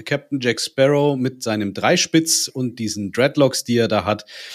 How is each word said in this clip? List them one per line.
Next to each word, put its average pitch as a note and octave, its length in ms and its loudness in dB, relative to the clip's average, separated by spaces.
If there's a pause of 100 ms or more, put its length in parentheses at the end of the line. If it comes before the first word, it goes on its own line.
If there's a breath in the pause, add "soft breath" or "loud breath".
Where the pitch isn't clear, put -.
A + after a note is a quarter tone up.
Captain C#3+ 360 -4
Jack A#2+ 200 0
Sparrow C#3+ 560 2
mit B2+ 260 -4
seinem G#2+ 300 -2
Dreispitz - 760 0
und B2+ 320 -6
diesen G#2 320 -6
Dreadlocks, C#3 540 2
die A#2+ 100 0
er A2+ 140 2
da G2+ 160 0
hat, G#2 180 -2 (320 loud breath)